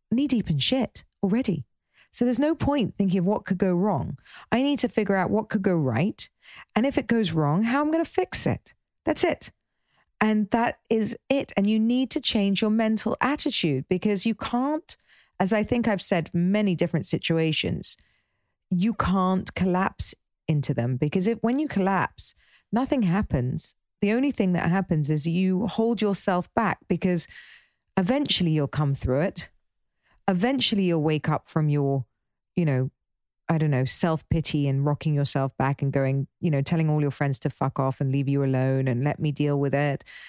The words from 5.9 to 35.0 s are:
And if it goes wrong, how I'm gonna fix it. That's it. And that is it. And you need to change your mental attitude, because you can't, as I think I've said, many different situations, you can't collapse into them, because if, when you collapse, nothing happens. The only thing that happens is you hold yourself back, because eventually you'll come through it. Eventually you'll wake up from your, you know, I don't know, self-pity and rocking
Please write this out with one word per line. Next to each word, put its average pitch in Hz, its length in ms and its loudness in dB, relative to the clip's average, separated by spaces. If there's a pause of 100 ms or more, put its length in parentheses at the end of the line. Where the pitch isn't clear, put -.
And 220 80 2
if 277 140 -2
it - 80 -2
goes 220 260 0
wrong, 156 300 2
how 240 180 2
I'm 302 100 0
gonna 330 140 2
fix - 420 -2
it. - 280 -4 (300)
That's - 200 0
it. - 260 -2 (720)
And 214 300 2
that 233 280 0 (120)
is 220 260 0 (140)
it. 277 260 -2
And 202 100 2
you 220 120 2
need 247 320 2
to 302 100 -2
change 202 400 0
your 214 100 0
mental 220 520 0
attitude, 196 680 0
because 196 380 0
you 226 80 0
can't, 285 600 -4 (460)
as 190 140 0
I 214 80 2
think 233 260 0
I've 202 140 0
said, 170 320 0
many 190 400 2
different 170 320 0
situations, - 880 -2 (760)
you 185 240 2
can't 185 600 0
collapse - 600 -2 (320)
into 147 260 0
them, 123 220 -2
because 180 320 0
if, 226 140 0
when 247 180 2
you 311 80 -2
collapse, - 640 -2 (380)
nothing 262 300 0
happens. 165 760 0 (240)
The 202 120 2
only 254 200 2
thing 190 200 2
that 170 160 0
happens 165 420 0
is 151 160 -2
you 185 400 0
hold 226 360 0
yourself 190 520 0
back, 214 240 0 (100)
because 180 400 0 (680)
eventually 196 540 2
you'll 151 160 2
come 143 280 0
through 127 260 0
it. - 300 -4 (760)
Eventually 208 580 2
you'll 170 180 2
wake 156 260 0
up - 200 -2
from 151 200 2
your, 139 360 2 (520)
you 175 80 2
know, 131 260 0 (580)
I 165 100 2
don't 151 120 2
know, 131 140 2
self-pity 156 840 0
and 139 180 0
rocking 147 300 0